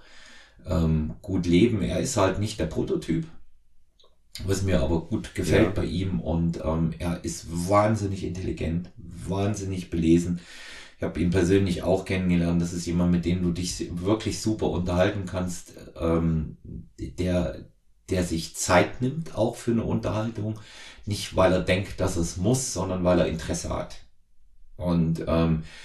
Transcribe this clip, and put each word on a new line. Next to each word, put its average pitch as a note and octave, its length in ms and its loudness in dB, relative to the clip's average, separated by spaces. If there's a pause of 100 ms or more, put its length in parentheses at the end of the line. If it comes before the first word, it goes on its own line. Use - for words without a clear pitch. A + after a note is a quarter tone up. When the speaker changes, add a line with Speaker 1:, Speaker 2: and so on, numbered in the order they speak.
(640)
Speaker 1:
ähm, D#2+ 560 2
gut F#2 240 -2
leben. F#2+ 360 6
Er F2 180 0
ist E2+ 180 -2
halt F#2+ 220 2
nicht G#2 200 -2
der F2 80 0
Prototyp, - 600 -2 (1160)
was G2 180 0
mir F#2 180 4
aber E2 200 2
gut - 340 -4
gefällt G2 320 4
Speaker 2:
Ja. F#2 140 -2
Speaker 1:
bei F2 40 0
ihm F2+ 340 -2
und, E2+ 440 0
ähm, D#2+ 360 0
er F2 240 -4
ist - 240 -8 (220)
wahnsinnig G#2 540 2
intelligent, F2 720 -4
wahnsinnig F#2+ 920 -4
belesen. E2+ 500 4 (580)
Ich - 60 -8
hab F#2 140 -2
ihn F2 120 2
persönlich F2+ 540 4
auch - 220 0
kennengelernt. F2 560 2
Das E2+ 120 -2
ist F2 120 -6
jemand, F2 260 2
mit F2 140 2
dem F2+ 180 2
du F2 80 2
dich F2 380 -4 (140)
wirklich G#2+ 380 0
super G#2+ 280 0
unterhalten F2+ 560 0
kannst, F2+ 480 -6 (260)
ähm, E2 580 0 (400)
der, - 680 -2 (440)
der F2+ 140 2
sich E3 320 -6
Zeit - 460 2
nimmt, C3 340 -4
auch A#2+ 200 0
für - 160 -2
eine A2+ 120 2
Unterhaltung. A2 760 -2 (460)
Nicht, - 300 -6
weil F#2 180 6
er F2+ 80 2
denkt, F#2 400 0
dass F2+ 160 0
es E2+ 200 -2
muss, A#2 360 2
sondern F#2 300 -2
weil F2+ 160 6
er D#2+ 80 4
Interesse - 420 -4
hat. - 280 -6 (800)
Und, E2+ 520 0
ähm, E2 360 2 (220)